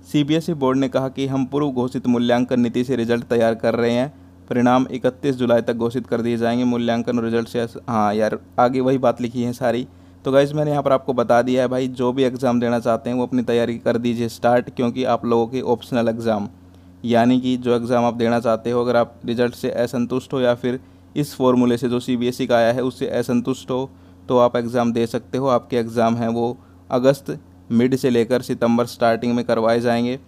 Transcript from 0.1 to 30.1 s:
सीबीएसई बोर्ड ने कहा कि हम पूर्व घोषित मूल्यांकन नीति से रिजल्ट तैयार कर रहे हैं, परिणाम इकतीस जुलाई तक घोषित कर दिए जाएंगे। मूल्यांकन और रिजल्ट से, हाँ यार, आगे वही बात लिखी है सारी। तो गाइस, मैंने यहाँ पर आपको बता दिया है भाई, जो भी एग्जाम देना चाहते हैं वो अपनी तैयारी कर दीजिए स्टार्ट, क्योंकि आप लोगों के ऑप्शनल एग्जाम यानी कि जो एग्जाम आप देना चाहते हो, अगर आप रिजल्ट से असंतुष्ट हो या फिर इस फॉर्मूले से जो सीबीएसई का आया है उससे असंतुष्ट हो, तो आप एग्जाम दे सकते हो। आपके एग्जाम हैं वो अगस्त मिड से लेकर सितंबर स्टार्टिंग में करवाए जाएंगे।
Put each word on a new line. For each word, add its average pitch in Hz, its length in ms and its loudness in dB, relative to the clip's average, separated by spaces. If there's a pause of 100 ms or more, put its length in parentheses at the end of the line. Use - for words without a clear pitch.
सीबीएसई 156 420 0
बोर्ड 131 240 0
ने 135 100 0
कहा 131 200 -2
कि 135 180 -6
हम 135 200 -2
पूर्व 143 240 -2
घोषित 123 360 -4
मूल्यांकन 120 540 2
नीति 120 240 0
से 127 120 -2
रिजल्ट 117 280 0
तैयार 113 300 2
कर 113 200 -2
रहे 117 160 0
हैं, 123 220 -2 (380)
परिणाम 123 400 2
इकतीस 127 460 -2
जुलाई 117 260 2
तक 120 120 -2
घोषित 117 320 -4
कर 117 160 -2
दिए 117 140 -2
जाएंगे। 117 280 0
मूल्यांकन 120 540 0
और 113 60 -2
रिजल्ट 113 240 -2
से, 117 180 -4 (220)
हाँ 107 260 2
यार, 110 240 0 (200)
आगे 123 220 4
वही 131 180 2
बात 123 220 0
लिखी 120 220 -4
है 120 100 -4
सारी। 120 340 -2 (380)
तो 135 80 -2
गाइस, 143 200 4
मैंने 151 180 -2
यहाँ 147 120 -2
पर 135 100 2
आपको 131 220 0
बता 120 280 4
दिया 127 200 2
है 123 60 0
भाई, 127 200 -2
जो 123 240 -2
भी 135 120 0
एग्जाम 123 360 0
देना 120 180 0
चाहते 113 320 -2
हैं 123 60 -4
वो 123 100 -2
अपनी 127 160 -2
तैयारी 117 360 0
कर 117 200 0
दीजिए 117 300 -2
स्टार्ट, 120 420 0
क्योंकि 127 360 -2
आप 117 180 0
लोगों 117 220 2
के 127 160 -6
ऑप्शनल 117 460 -2
एग्जाम 113 400 -2 (560)
यानी 117 360 4
कि 127 160 -2
जो 123 180 0
एग्जाम 120 300 0
आप 117 100 0
देना 117 260 0
चाहते 113 300 -2
हो, 120 120 0
अगर 120 140 0
आप 117 180 0 (100)
रिजल्ट 120 300 0
से - 180 -6
असंतुष्ट 120 600 -4
हो 135 80 -2
या 123 140 2
फिर 123 240 -4 (380)
इस 143 180 -4
फॉर्मूले 123 440 4
से 123 100 -2
जो 123 120 0
सीबीएसई 123 460 -2
का 120 100 2
आया 117 160 4
है 123 100 -2
उससे 127 260 -4
असंतुष्ट 120 600 -2
हो, 131 200 -4 (380)
तो 127 100 4
आप 120 180 4
एग्जाम 120 360 0
दे 117 140 0
सकते 120 320 -6
हो। 135 100 -2
आपके 123 280 0
एग्जाम 113 400 0
हैं 117 120 -4
वो 117 280 -2 (340)
अगस्त 131 460 0 (360)
मिड 127 240 4
से 127 140 0
लेकर 120 320 2
सितंबर 117 440 0
स्टार्टिंग 117 500 0
में 120 80 -2
करवाए 117 360 2
जाएंगे। 120 480 0